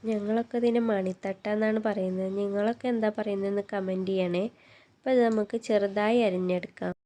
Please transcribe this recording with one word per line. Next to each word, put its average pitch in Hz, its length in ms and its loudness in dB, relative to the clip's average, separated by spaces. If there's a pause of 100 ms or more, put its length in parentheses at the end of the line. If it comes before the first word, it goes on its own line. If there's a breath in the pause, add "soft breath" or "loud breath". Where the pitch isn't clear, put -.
(100)
ഞങ്ങളൊക്കെ 220 500 -2
ഇതിനെ 233 300 2
മാണിത്തട്ട 190 540 -4 (100)
എന്നാണ് 214 320 2
പറയുന്നത്. 190 440 -2 (100)
നിങ്ങളൊക്കെ 208 520 -2
എന്താ 220 160 2 (100)
പറയുന്നതെന്ന് 202 540 -2
കമന്റ് 190 400 -2
ചെയ്യണേ. 180 320 0 (520 loud breath)
അപ്പൊ - 180 -4
ഇത് 247 140 6
നമുക്ക് 220 300 0 (100)
ചെറുതായി 208 600 2
അരിഞ്ഞെടുക്കാം. 180 680 -2 (120)